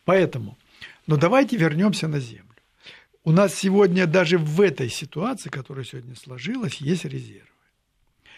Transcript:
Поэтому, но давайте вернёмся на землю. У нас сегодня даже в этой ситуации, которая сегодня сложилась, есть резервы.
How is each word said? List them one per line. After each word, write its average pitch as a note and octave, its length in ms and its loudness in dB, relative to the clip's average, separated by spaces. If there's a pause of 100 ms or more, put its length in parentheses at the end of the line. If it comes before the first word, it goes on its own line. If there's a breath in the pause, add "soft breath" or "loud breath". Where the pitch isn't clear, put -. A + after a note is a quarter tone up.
Поэтому, E3 500 0 (520 loud breath)
но D#3 100 2
давайте A#3 400 2
вернёмся E3 500 2
на D3+ 120 -4
землю. A2+ 260 -14 (760 loud breath)
У D#3+ 80 2
нас G3 240 4
сегодня F#3+ 500 4
даже F3 320 2
в D#3 240 0
этой C#3 280 2
ситуации, E3 600 -8
которая C3+ 340 -12
сегодня B2 320 -16
сложилась, C#3+ 640 -8
есть E3 260 -2
резервы. B2 420 -12 (920 soft breath)